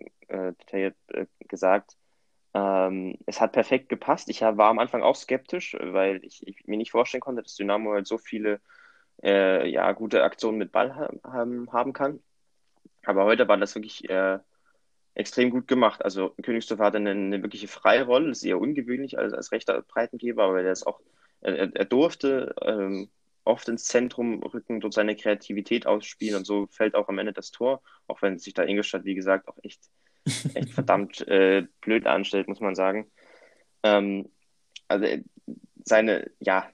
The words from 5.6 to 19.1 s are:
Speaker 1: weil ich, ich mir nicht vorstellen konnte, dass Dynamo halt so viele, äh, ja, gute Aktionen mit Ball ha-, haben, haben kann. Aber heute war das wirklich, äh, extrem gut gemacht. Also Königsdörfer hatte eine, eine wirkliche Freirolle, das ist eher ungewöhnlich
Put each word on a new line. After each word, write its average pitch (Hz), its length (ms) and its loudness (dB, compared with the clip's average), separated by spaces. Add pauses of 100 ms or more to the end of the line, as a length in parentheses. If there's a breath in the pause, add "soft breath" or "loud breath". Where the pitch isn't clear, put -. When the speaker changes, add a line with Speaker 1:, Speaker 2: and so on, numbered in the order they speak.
Speaker 1:
weil 95 460 0
ich, - 220 -20
ich - 200 -18
mir 104 100 -4
nicht 113 140 -6
vorstellen 123 300 0
konnte, 123 220 -6
dass - 120 -20
Dynamo 104 380 -2
halt 101 140 -2
so 113 100 -4
viele, 107 420 -4 (640 soft breath)
äh, 95 460 4
ja, 90 220 2
gute 110 320 2
Aktionen 110 340 0
mit 104 140 -6
Ball 135 240 0
ha-, 151 180 -8 (100)
haben, 123 500 -8
haben 123 200 -2
kann. 143 280 -4 (840)
Aber 98 200 2
heute 113 220 4
war 104 100 6
das 101 180 -2
wirklich, - 340 -12
äh, 95 300 0 (760)
extrem 123 360 0
gut 123 160 -4
gemacht. 123 360 2
Also 95 280 -2 (100)
Königsdörfer 113 440 -2
hatte 101 120 2
eine, 104 140 0
eine 98 320 -4
wirkliche 104 240 -10
Freirolle, 123 640 4
das 123 100 -6
ist - 60 -6
eher 92 160 0
ungewöhnlich 127 560 -4